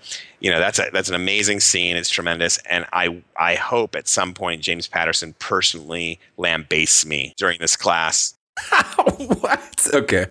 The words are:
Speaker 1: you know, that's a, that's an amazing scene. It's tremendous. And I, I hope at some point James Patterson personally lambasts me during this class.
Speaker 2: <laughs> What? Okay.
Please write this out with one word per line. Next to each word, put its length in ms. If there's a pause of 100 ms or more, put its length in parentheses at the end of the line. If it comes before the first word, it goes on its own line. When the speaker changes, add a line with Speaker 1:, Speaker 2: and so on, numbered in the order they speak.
(400)
Speaker 1:
you 100
know, 80
that's 200
a, 140
that's 160
an 60
amazing 460
scene. 360
It's 140
tremendous. 480 (100)
And 240
I, 300 (160)
I 160
hope 420
at 120
some 260
point 260
James 260
Patterson 520
personally 800 (180)
lambasts 680
me 320
during 220
this 160
class. 580 (240)
Speaker 2:
<laughs> 160 (420)
What? 800
Okay. 360